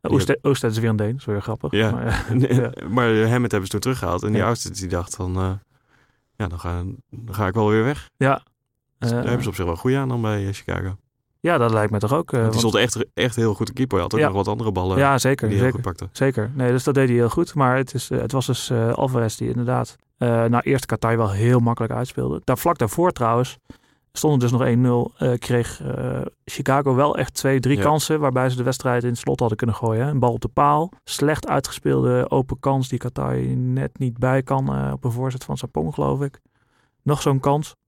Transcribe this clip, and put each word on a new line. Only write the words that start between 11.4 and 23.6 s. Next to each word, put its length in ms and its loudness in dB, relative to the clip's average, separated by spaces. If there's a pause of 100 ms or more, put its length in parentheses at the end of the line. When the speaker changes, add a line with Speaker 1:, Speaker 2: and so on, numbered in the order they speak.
Speaker 2:
dat 140 2
lijkt 200 2
me 80 0
toch 140 0
ook, 180 -2
eh, 80 0
Speaker 1:
Want 140 2
die 80 2
Speaker 2:
want 120 2
Speaker 1:
stond 20 -2
echt, 380 2
echt 220 0
heel 180 2
goed 120 -2
te 80 -10
keeper. 220 -2
Hij 80 2
had 100 -2
ook 60 2
Speaker 2:
Ja. 80 4
Speaker 1:
nog 80 -2
wat 120 2
andere 240 -2
ballen 260 0
Speaker 2:
Ja, 200 4
zeker, 320 0
Speaker 1:
die 80 2
hij 80 4
heel 80 2
Speaker 2:
zeker. 160 -6
Speaker 1:
goed 80 -8
pakte. 200 -12
Speaker 2:
Zeker. 380 0
Nee, 160 0
dus 120 0
dat 100 2
deed 140 4
hij 100 2
heel 120 4
goed. 260 -2
Maar 220 4
het 160 -4
is, 160 -6
eh, 100 -2
het 120 -4
was 140 -2
dus, 240 -4
eh, 240 0
Alvarez 420 0
die 140 -6
inderdaad, 460 -2 (220)
eh, 280 2
na 160 2
eerst 240 0
Katai 320 0
wel 140 2
heel 280 4
makkelijk 340 0
uitspeelde. 500 -4
Daar, 140 0
vlak 200 0
daarvoor 340 2
trouwens 460 0 (540)